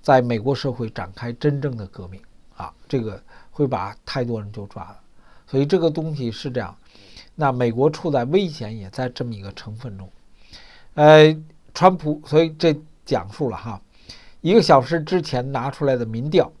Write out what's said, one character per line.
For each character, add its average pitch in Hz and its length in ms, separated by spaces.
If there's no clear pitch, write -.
在 131 180
美 120 180
国 123 160
社 131 180
会 113 180
展 98 240
开 120 180
真 139 300
正 131 140
的 101 100
革 90 220
命 95 120
啊！ - 180
这 131 120
个 104 220
会 147 160
把 101 380
太 131 200
多 117 180
人 104 100
就 104 140
抓 98 160
了， - 180
所 135 120
以 143 60
这 180 140
个 165 120
东 156 240
西 127 160
是 131 200
这 120 100
样。 92 160
那 143 160
美 123 220
国 135 160
处 156 220
在 131 160
危 180 220
险， 113 280
也 98 140
在 127 180
这 123 160
么 117 100
一 101 60
个 98 120
成 - 220
分 110 220
中。 92 140
呃， 156 400
川 185 240
普， 151 300
所 156 160
以 160 160
这 156 200
讲 95 260
述 139 160
了 95 80
哈， 110 240
一 165 100
个 226 80
小 143 220
时 156 200
之 175 200
前 127 300
拿 131 180
出 143 160
来 131 100
的 120 80
民 113 240
调 165 320